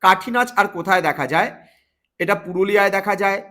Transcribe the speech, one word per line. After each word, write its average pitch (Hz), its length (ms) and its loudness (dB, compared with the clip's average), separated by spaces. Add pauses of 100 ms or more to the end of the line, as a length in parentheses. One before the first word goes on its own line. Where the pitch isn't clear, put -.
কাঠি 190 300 2
নাচ 247 240 0
আর 202 120 2
কোথায় 180 340 0
দেখা 147 260 -2
যায়? 175 240 0 (680)
এটা 180 160 0
পুরুলিয়ায় 190 540 0
দেখা 196 260 -2
যায়, 196 360 -2